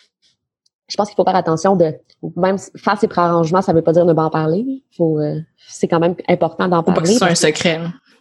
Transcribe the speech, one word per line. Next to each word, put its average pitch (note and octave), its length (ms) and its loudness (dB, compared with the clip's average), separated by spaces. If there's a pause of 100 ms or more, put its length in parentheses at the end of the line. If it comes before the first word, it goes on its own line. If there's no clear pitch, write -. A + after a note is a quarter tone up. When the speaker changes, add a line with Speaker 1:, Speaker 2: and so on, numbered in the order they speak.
(880)
Speaker 1:
je - 80 -12
pense G3+ 100 -2
qu'il - 80 -14
faut F#3 80 2
faire F#3 140 0
attention F3 400 0
de, D#3+ 160 2 (420)
même F#3 220 0 (180)
faire - 240 -2
ses G#3+ 80 0
préarrangements, E3+ 540 0
ça F#3+ 100 0
veut E3 100 4
pas E3 120 2
dire E3+ 120 4
ne F3 60 4
pas D#3+ 140 2
en D#3+ 40 -2
parler. F#3 540 -4 (140)
Faut, D#3+ 220 0
euh, D3+ 200 -4 (300)
c'est - 180 -6
quand E3+ 140 0
même E3+ 140 0 (120)
important F3 400 0
d'en E3+ 160 2
Speaker 2:
Faut - 80 0
pas - 0 -
que - 60 2
Speaker 1:
parler E3+ 160 2
Speaker 2:
ce A#3+ 60 2
soit G3 80 2
un - 20 4
Speaker 1:
parce E3+ 120 0
que E3 60 2
Speaker 2:
secret, D#3+ 320 0
là. E3+ 80 -8 (340)